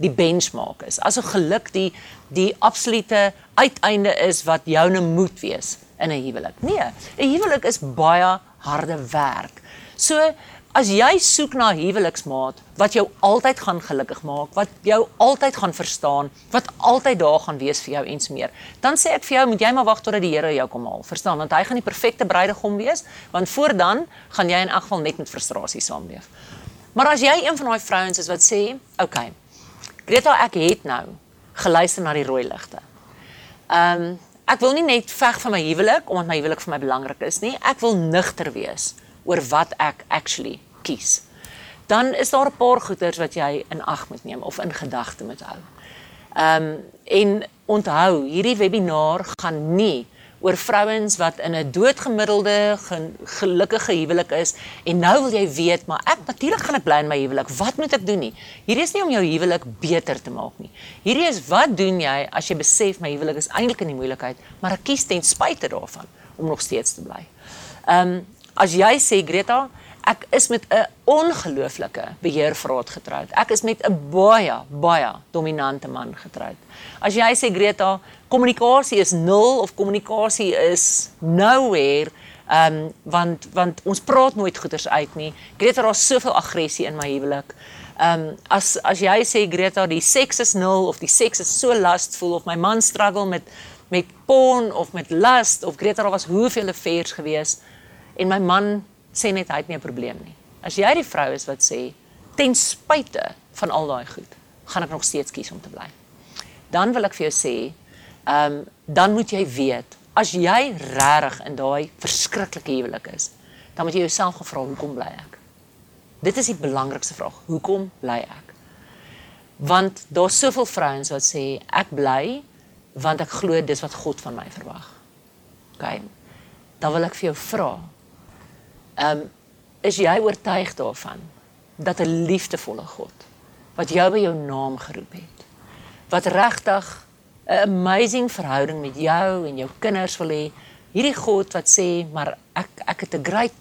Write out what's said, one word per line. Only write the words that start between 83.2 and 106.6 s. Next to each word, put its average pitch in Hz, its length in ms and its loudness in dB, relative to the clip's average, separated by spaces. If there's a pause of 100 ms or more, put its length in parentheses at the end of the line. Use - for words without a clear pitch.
want 180 320 0
ons 196 160 -2
praat 262 360 4
nooit 196 220 -2
goeders - 300 -8
uit 147 260 -2
nie. 156 180 -8 (260)
Greta, 247 240 4
daar's 220 240 2
soveel 254 280 2
aggressie 160 520 -2
in 151 100 -8
my 143 120 -6
huwelik." 139 460 -4 (440)
Ehm, 160 360 2 (140)
as, - 340 2
as 180 180 0
jy 202 240 4
sê, 208 260 2
"Greta, 185 360 0
die 165 140 -2
seks 262 400 2
is 233 140 2
nul 190 340 2
of 160 100 -4
die 170 100 -4
seks - 320 2
is - 180 -2
so 247 140 4
lustful 180 640 2
of 170 100 -4
my 170 120 -6
man 208 260 2
struggle 202 440 2
met, 175 160 -4 (460)
met 180 180 0 (200)
porn 254 460 6
of 165 200 -4
met 170 180 -8
lust 220 540 4
of 156 120 -6
Greta, 208 260 0
daar 202 80 0
was 190 140 -2
hoeveel 208 440 0
affairs 170 440 -4
gewees 151 460 -4 (580)
en 185 120 0
my 190 100 2
man 202 460 0 (300)
sê 208 180 -2
net 190 160 -4
hy 151 80 -6
het 151 120 -6
nie 170 80 -8
'n 139 40 -12
probleem 120 440 -10
nie." - 100 -20 (280)
As - 140 -10
jy 208 180 4
die 330 100 2
vrou 139 280 -4
is 139 120 -10
wat 139 180 -6
sê, 123 300 -2 (440)
"Ten 254 180 2
spyte - 800 -2 (180)
van - 180 -4
al 156 160 -2
daai 127 200 -6
goed, - 260 -18 (320)
gaan - 180 -6
ek 160 80 -8
nog 160 140 -6
steeds - 260 -4
kies - 200 -12
om - 100 -18
te - 80 -20
bly." - 180 -18 (880)